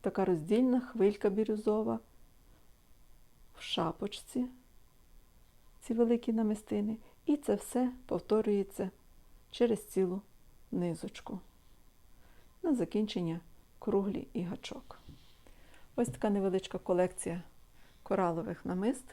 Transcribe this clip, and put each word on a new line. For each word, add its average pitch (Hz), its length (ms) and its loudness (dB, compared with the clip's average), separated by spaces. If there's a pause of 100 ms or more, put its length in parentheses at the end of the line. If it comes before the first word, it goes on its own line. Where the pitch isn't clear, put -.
така 190 240 0
роздільна 202 560 4
хвилька 208 500 2
бірюзова 214 680 0 (1600)
в - 80 -18
шапочці, - 840 -4 (1300)
ці - 140 -4
великі 233 380 4
намистини. 214 640 0 (300)
І 294 100 4
це 220 180 2
все 247 380 -2 (140)
повторюється 202 840 0 (600)
через 233 360 2
цілу 185 360 0 (480)
низочку. 180 720 -4 (1200)
На 320 120 2
закінчення 180 680 -2 (380)
круглі 196 540 -2
і 175 100 -4
гачок. - 560 -10 (960)
Ось 170 120 2
така 208 220 -2
невеличка 190 480 0
колекція 180 640 0 (600)
коралових 175 640 -2
намист. 202 480 -2